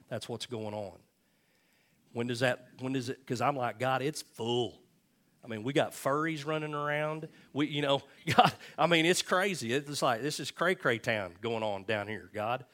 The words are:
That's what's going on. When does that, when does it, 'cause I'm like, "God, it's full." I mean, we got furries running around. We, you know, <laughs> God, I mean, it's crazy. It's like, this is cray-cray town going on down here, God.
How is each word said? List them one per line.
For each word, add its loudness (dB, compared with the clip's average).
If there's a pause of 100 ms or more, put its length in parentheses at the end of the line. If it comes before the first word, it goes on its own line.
That's -8
what's -8
going -6
on. -8 (1120)
When -4
does -2
that, 0 (140)
when -4
does -2
it, -10
'cause -4
I'm 2
like, -4
"God, 0
it's -4
full." -2 (600)
I -18
mean, -8
we -4
got 2
furries -2
running -4
around. -2 (240)
We, 2
you -2
know, 4 (140)
<laughs> 0
God, 8 (240)
I 4
mean, 6
it's 4
crazy. 0
It's -2
like, 2
this -4
is -8
cray-cray 2
town -2
going -2
on -4
down 0
here, -8
God. -4